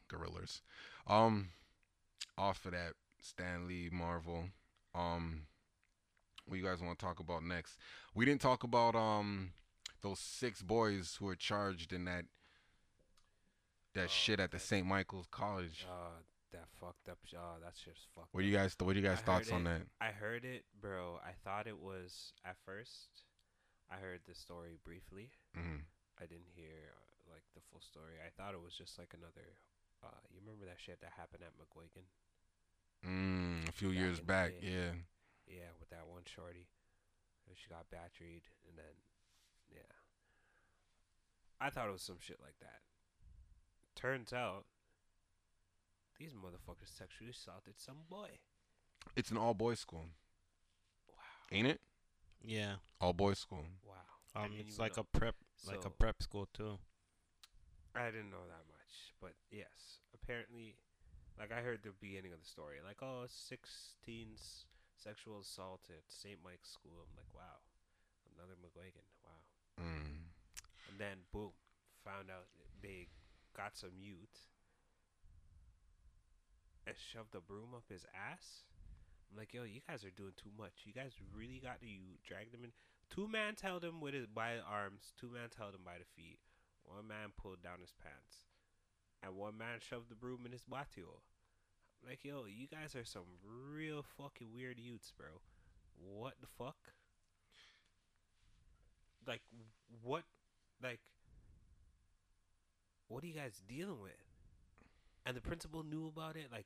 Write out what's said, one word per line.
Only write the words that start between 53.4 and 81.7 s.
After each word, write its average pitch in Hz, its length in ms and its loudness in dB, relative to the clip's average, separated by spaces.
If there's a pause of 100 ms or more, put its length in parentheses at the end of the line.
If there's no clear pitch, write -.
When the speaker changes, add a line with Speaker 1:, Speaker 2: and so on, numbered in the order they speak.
Speaker 2:
Wow. 104 100 -16 (420)
Speaker 3:
Um, 107 80 2
Speaker 2:
I 104 40 0
didn't 107 140 -6
Speaker 3:
it's 107 140 -8
Speaker 2:
even 113 80 2
Speaker 3:
like 110 140 2
Speaker 2:
know. 110 160 0
Speaker 3:
a - 60 12
prep, 113 160 6 (320)
like 98 120 -2
a 90 40 -6
Speaker 2:
So, 98 60 0
Speaker 3:
prep - 340 8
school, 101 300 -2
too. 107 240 -4 (1160)
Speaker 2:
I 120 100 2
didn't 110 260 -4
know 90 160 -10
that 85 240 -14
much, - 480 -18
but 90 140 -10 (180)
yes, - 480 -14 (140)
apparently, 117 600 -6 (640)
like, 107 140 -6
I 117 100 0
heard 120 220 0
the 107 160 -6
beginning 95 320 -8
of 82 80 -12
the 78 80 -16
story, 73 380 -10
like, 104 180 -10
"Oh, 127 240 -4
sixteen - 1080 -10
s-, - 280 -12 (320)
sexual 107 460 -10
assault 92 480 -8
at 80 180 -14
Saint 101 340 -12
Mike's 90 280 -16
School." 82 340 -14
I'm 80 140 -14
like, - 180 -16
"Wow. - 240 -14 (720)
Another 90 220 -16
McGuigan. 90 480 -16 (220)
Wow." 80 580 -14
Speaker 1:
Mm. 78 480 -4 (560)
Speaker 2:
And 98 120 -12
then, 101 180 -4 (160)
boom, 104 180 -4 (540)
found 98 260 -8
out 92 160 -12 (340)
they 92 280 -10 (480)
got 101 180 -4
some 92 240 -10
youth 98 480 -14 (2500)
and - 100 -8
shoved 110 380 -12
a 92 60 -6
broom 104 340 -10
up 117 140 -14
his 92 160 -12 (100)
ass. 117 480 -10 (640)
I'm 101 80 -14
like, 107 160 -10
"Yo, 123 100 -6
you 107 240 -8
guys 117 180 -6
are 95 100 -10
doing 98 220 -10
too 104 200 -14
much. 104 280 -10
You 104 80 -14
guys 127 180 -8 (240)
really 123 240 -10
got 123 220 -8